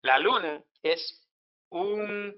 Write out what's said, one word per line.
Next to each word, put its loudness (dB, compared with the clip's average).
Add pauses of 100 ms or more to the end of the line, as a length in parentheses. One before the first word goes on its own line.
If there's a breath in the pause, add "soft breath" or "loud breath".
La 6
luna 0 (200)
es -4 (440)
un -4